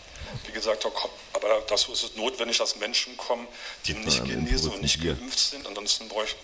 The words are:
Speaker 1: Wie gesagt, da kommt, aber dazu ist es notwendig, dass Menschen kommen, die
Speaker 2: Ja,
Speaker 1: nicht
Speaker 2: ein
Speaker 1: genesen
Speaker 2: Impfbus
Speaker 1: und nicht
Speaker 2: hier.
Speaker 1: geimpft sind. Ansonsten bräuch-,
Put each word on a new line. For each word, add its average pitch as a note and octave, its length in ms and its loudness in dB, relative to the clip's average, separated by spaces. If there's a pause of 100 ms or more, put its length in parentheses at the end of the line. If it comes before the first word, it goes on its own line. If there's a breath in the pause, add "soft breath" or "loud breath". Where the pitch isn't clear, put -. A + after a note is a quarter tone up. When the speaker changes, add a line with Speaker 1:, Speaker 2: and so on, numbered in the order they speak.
(460 loud breath)
Speaker 1:
Wie - 60 -10
gesagt, A2 320 2
da A2+ 60 2
kommt, - 240 -2 (180)
aber G#2+ 360 4
dazu - 240 4
ist - 100 0
es A2+ 140 -6
notwendig, A#2 420 2
dass A2 200 2
Menschen A#2 380 0
kommen, A#2+ 300 -2 (400 loud breath)
die - 60 0
Speaker 2:
Ja, - 80 -4
Speaker 1:
nicht C2 200 2
Speaker 2:
ein B1+ 80 -2
Speaker 1:
genesen D#2+ 380 2
Speaker 2:
Impfbus - 80 0
Speaker 1:
und F#2+ 80 -4
nicht D2 180 2
Speaker 2:
hier. D#2+ 140 2
Speaker 1:
geimpft - 240 -4
sind. - 280 0
Ansonsten G#2 420 -2
bräuch-, G#2+ 360 -2